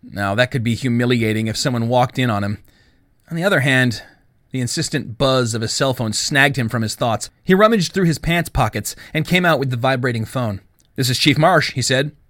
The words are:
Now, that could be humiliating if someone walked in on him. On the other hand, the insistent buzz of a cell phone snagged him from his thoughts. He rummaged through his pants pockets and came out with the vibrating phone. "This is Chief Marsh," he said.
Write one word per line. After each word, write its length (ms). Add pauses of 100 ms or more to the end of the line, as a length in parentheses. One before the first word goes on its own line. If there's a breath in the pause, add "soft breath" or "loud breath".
Now, 320
that 160
could 140
be 100
humiliating 720
if 100
someone 320
walked 300
in 120
on 120
him. 160 (720 soft breath)
On 60
the 80
other 160
hand, 420 (480 loud breath)
the 100
insistent 580
buzz 360
of 80
a 60
cell 240
phone 220
snagged 420
him 140
from 120
his 120
thoughts. 340 (160)
He 100
rummaged 380
through 140
his 120
pants 300
pockets 480 (160 loud breath)
and 140
came 180
out 160
with 100
the 60
vibrating 480
phone. 380 (340)
"This 140
is 80
Chief 180
Marsh," 380
he 80
said. 300 (180)